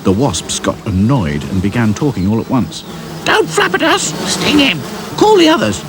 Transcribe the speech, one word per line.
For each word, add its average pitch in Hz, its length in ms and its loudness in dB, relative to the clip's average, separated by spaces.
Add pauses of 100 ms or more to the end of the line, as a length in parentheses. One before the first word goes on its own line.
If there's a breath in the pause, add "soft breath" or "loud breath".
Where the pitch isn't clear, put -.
The 98 80 0
wasps 107 480 0
got - 280 -4
annoyed 95 560 2
and 80 180 -2
began 107 320 0
talking 101 340 -2
all 107 120 2
at - 100 -6
once. 117 340 -2 (420 loud breath)
Don't 403 220 2
flap - 260 0
at 254 100 0
us! 330 300 0 (180)
Sting 214 260 0
him! 262 220 2 (380)
Call 427 200 6
the 339 120 6
others! 220 400 0